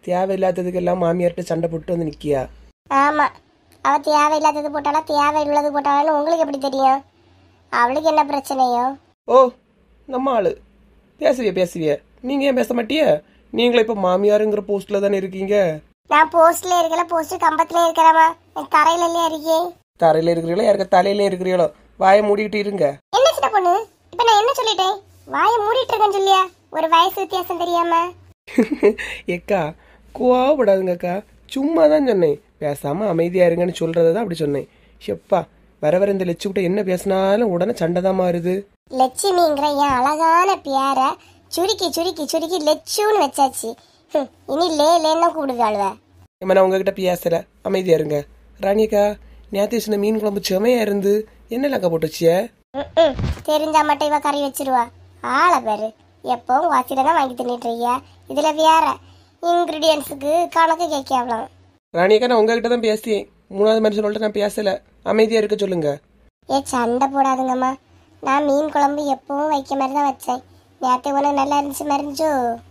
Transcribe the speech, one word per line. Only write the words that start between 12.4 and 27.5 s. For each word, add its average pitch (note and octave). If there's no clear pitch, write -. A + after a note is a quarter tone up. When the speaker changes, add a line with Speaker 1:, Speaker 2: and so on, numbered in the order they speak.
Speaker 1:
ஏன் C#4
பேச A#3+
மாட்டிய? A#3+
நீங்களும் A#3
இப்ப A3
மாமியாருங்கிற G#3
போஸ்ட்ல G3+
தானே G3+
இருக்கீங்க. F#3+
Speaker 2:
நான் D#4
போஸ்ட்ல F4
இருக்கல, E4
போஸ்ட் E4+
கம்பத்துல E4
இருக்கலாமா? D#4+
நான் C#4+
தரையில E4
இல்லையா E4+
இருக்கேன்? D#4+
Speaker 1:
தரையில E3
இருக்கிறீங்களோ, E3+
யாருக்க G3
தலையில G3
இருக்கிறீங்களோ, F3+
வாயை G3
மூடிக்கிட்டு G#3+
இருங்க. G3
Speaker 2:
என்ன C5+
சின்ன C#5+
பொண்ணு, F#4
இப்ப -
நான் A4
என்ன B4+
சொல்லிட்டேன்? G#4
வாயை G4
மூடிட்டு A#4
இருக்கேன்னு G#4
சொல்லியா? G4
ஒரு D#4+
வயசு E4+
வித்தியாசம் F#4